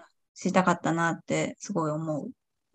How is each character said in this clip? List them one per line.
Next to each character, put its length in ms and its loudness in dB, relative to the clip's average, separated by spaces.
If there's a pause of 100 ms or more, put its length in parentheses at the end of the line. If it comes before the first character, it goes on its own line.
(340)
知 140 -2
り 40 0
た 120 6
か 80 4
っ 100 0
た 100 0
な 180 2
っ 140 -6
て 360 -2
す 120 -8
ご 140 0
い 40 -2
思 320 -4
う。 100 -10 (420)